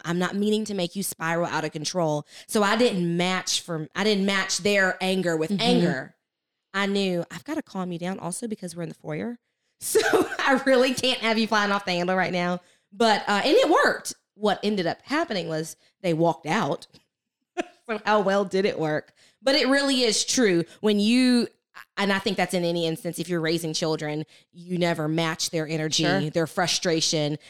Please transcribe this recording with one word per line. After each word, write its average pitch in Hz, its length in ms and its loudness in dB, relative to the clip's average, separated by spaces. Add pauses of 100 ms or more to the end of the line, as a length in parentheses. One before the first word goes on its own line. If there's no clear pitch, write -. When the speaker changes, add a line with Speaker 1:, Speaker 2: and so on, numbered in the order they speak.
Speaker 1:
I'm 170 140 -2
not 180 160 -2
meaning 214 300 0
to 208 80 -8
make 180 220 -4
you 196 80 -4
spiral 170 440 -2
out 151 180 -2
of 156 60 -4
control." 151 540 -2 (220)
So 214 160 2
I 202 140 2
didn't 180 400 2
match 180 440 -2
for, 156 340 -8
I 180 100 -2
didn't 202 200 2
match 190 340 0
their 190 420 2
anger 185 340 0
with 160 160 0
Speaker 2:
Mm-hmm. 196 100 0
Speaker 1:
anger. 175 540 2 (580)
I 196 120 0
knew, 196 460 0
"I've 170 120 -16
gotta 311 200 -6
calm 180 280 -8
you 170 80 -6
down 180 200 -6
also 180 280 -8
because 190 280 -8
we're 170 80 -6
in 160 60 -8
the 156 60 -14
foyer." 202 440 -8 (420)
<laughs> - 100 -6
So - 80 4 (400)
I 269 260 2
really 262 280 4
can't 254 260 -2
have 220 200 0
you 220 80 2
flying 208 240 2
off 202 140 -2
the 185 60 -2
handle 180 240 0
right 175 160 0
now. 175 300 -2 (320)
But, 208 340 2
uh, 202 160 2
and 277 140 4
it 508 120 4
worked. 403 440 2 (220)
What 202 280 0
ended 196 240 0
up - 160 -6
happening 247 440 -4
was 160 280 -6 (260)
they 175 120 0
walked 160 320 2
out. 170 420 -2 (720)
<laughs> - 80 -2 (240)
So 214 160 -4
how 214 160 4
well 196 240 2
did 190 200 0
it - 140 -2
work? 156 320 -2 (300)
But 262 140 2
it 269 120 2
really 277 360 2
is 220 200 2
true 185 400 2 (160)
when 208 200 2
you, 247 480 4 (500)
and 202 160 0
I 196 60 0
think 190 180 -2
that's 180 160 0
in 180 100 0
any 170 240 0
instance, 165 320 -6
if 165 80 -6
you're 175 140 -2
raising 160 320 -2
children, 156 500 -2 (300)
you 175 240 -6
never 170 320 0
match 160 400 -2
their 156 180 -4
energy, 156 360 -2
Speaker 2:
Sure. 170 260 0
Speaker 1:
their 160 180 -2
frustration, 160 880 0 (120)